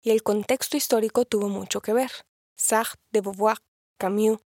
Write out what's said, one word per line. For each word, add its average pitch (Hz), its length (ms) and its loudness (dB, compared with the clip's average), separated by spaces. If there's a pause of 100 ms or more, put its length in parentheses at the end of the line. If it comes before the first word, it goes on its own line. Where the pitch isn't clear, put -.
y 226 80 -2
el 220 140 2
contexto 214 520 -2
histórico 233 480 0
tuvo 208 240 -2
mucho 190 320 -6
que - 120 -4
ver. 247 180 0 (460)
Sartre, - 440 0 (100)
de 214 120 0
Beauvoir, 196 340 0 (400)
Camus, 214 420 2 (220)